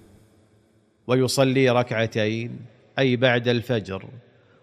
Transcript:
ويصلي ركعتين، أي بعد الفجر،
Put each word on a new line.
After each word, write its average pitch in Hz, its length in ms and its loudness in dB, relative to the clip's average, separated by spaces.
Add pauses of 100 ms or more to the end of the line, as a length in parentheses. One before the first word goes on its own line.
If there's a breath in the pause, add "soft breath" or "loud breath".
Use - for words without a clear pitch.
(1080)
ويصلي 131 640 2
ركعتين، 113 920 -2 (380)
أي 131 180 2
بعد 120 320 2
الفجر، 107 600 -4 (540 soft breath)